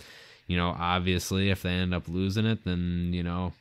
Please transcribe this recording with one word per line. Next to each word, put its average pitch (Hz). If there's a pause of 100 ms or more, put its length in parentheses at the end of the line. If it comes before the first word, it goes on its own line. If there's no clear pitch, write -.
(480)
you -
know, 87 (100)
obviously 90
if 95
they 90
end 90
up 85
losing 95
it, 110
then, 87
you 87
know, 90